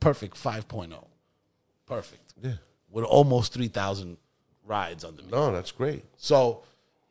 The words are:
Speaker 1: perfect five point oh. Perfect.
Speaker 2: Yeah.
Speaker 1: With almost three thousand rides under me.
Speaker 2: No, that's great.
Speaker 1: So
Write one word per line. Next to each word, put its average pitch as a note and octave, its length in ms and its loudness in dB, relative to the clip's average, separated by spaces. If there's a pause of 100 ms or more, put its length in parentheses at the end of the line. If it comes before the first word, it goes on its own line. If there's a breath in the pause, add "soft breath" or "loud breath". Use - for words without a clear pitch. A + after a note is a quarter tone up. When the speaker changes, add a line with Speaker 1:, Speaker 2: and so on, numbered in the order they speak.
Speaker 1:
perfect C3 360 0
five A2 300 -8
point F2 260 -10
oh. - 140 -20 (760)
Perfect. - 480 -12 (100)
Speaker 2:
Yeah. B2+ 120 -6 (340)
Speaker 1:
With A2+ 160 -4
almost B2+ 480 6
three B2 160 -2
thousand G2 480 -4 (480)
rides F2+ 400 -6
under D#2 180 -18
me. - 80 -20
Speaker 2:
No, C3 200 2
that's F2+ 200 -4
great. - 320 -6 (140)
Speaker 1:
So B2+ 460 2 (480 soft breath)